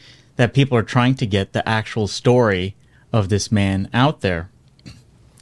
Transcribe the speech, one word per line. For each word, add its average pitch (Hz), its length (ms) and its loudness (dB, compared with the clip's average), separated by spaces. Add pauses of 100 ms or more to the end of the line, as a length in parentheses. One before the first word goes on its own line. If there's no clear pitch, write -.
(360)
that 120 180 0
people 135 240 2
are 104 40 2
trying 123 340 2
to 131 100 -4
get 98 280 -2
the 113 140 -2
actual 110 380 -2
story 104 680 0 (360)
of 101 160 0
this 101 220 -2
man 98 420 0
out 139 280 0
there. 90 300 -4 (920)